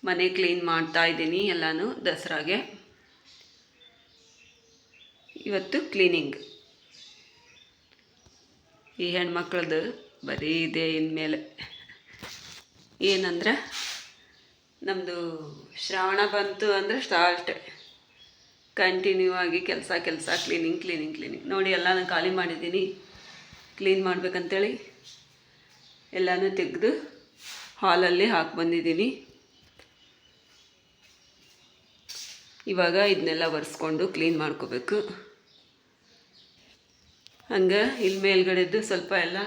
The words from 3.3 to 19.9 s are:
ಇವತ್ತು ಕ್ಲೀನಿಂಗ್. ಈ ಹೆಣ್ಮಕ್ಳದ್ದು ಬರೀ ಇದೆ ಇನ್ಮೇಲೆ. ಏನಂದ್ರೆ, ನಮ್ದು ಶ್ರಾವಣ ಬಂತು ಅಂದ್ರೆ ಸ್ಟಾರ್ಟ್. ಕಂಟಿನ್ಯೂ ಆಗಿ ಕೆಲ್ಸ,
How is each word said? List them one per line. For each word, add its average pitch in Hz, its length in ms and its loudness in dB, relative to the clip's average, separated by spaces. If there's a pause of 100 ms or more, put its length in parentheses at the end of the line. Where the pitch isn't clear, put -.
ಇವತ್ತು 202 460 -2
ಕ್ಲೀನಿಂಗ್. 170 440 2 (2750)
ಈ 175 120 -2
ಹೆಣ್ಮಕ್ಳದ್ದು 170 720 -2 (460)
ಬರೀ 151 360 -2
ಇದೆ 160 320 -2
ಇನ್ಮೇಲೆ. 156 600 -4 (1400)
ಏನಂದ್ರೆ, 190 520 2 (1300)
ನಮ್ದು 185 340 -4 (600)
ಶ್ರಾವಣ 190 420 0 (140)
ಬಂತು 202 400 0
ಅಂದ್ರೆ 202 280 0
ಸ್ಟಾರ್ಟ್. 175 500 4 (1200)
ಕಂಟಿನ್ಯೂ 185 600 2
ಆಗಿ 180 280 0
ಕೆಲ್ಸ, 180 300 -4 (140)